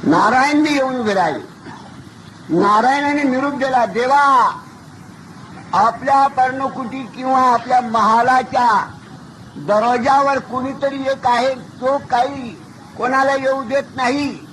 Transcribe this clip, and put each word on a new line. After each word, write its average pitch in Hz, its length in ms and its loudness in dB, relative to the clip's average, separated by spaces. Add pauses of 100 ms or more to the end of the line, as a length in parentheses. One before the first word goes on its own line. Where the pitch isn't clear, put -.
नारायण 254 600 2
बी 302 100 0
येऊन 262 260 -2
उभे 214 140 -2
राहिले. 170 400 -2 (1040)
नारायणाने 269 640 2
निरूप 269 300 0
दिला, 254 320 0
"देवा, 254 680 2 (1200)
आपल्या 254 540 2
पर्णकुटी 269 760 -2 (120)
किंवा 262 240 0
आपल्या 247 420 2
महालाच्या 233 1080 2 (640)
दरवाजावर 247 840 2
कोणीतरी 269 600 -6
एक 269 260 -2
आहे, 247 280 2
तो 254 420 -4
काही 262 520 -2 (480)
कोणाला 269 360 0
येऊ 269 300 -2
देत 269 320 -4
नाही." 262 440 -2 (140)